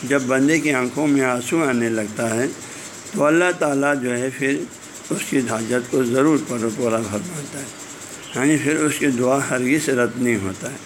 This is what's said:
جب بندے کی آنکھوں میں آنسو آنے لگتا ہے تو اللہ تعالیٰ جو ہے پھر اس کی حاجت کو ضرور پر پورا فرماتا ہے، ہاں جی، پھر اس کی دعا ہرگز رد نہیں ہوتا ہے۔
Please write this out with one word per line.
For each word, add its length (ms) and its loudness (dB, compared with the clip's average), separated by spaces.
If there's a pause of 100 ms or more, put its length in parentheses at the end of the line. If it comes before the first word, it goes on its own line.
جب 240 2
بندے 320 4
کی 120 0
آنکھوں 360 0
میں 140 4
آنسو 420 0
آنے 260 2
لگتا 460 -2
ہے 100 2 (680)
تو 120 0
اللہ 220 4 (140)
تعالیٰ 420 2
جو 160 -2
ہے 200 -2
پھر 200 0 (520)
اس 200 -2
کی 100 2 (100)
حاجت 420 -2
کو 120 2
ضرور 340 4 (100)
پر 100 -4 (180)
پورا 240 0 (120)
فرماتا 480 -8
ہے، 40 -10 (720)
ہاں 100 2
جی، 180 6
پھر 120 2
اس 240 0
کی 80 2
دعا 320 2 (100)
ہرگز 400 0
رد 320 0
نہیں 140 4
ہوتا 360 -6
ہے۔ 40 -12 (100)